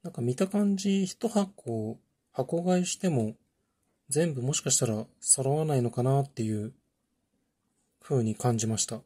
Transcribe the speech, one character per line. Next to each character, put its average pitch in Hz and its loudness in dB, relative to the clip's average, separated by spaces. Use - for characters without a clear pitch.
な 170 -10
ん - -14
か 131 -6
見 123 0
た 190 0
感 202 2
じ、 196 0
一 - -6
箱 113 -4
箱 165 -2
買 180 4
い 180 0
し - -4
て 190 -2
も 113 0
全 160 0
部 123 -4
も 135 0
し - -2
か 131 0
し - 4
た 123 2
ら 110 -2
揃 135 2
わ 156 0
な 147 2
い 127 4
の 120 2
か 120 -2
な 135 4
っ 139 -2
て - -6
い 107 -2
う - -12
風 127 0
に 110 -2
感 120 0
じ 110 -2
ま 110 -2
し - -2
た。 110 -10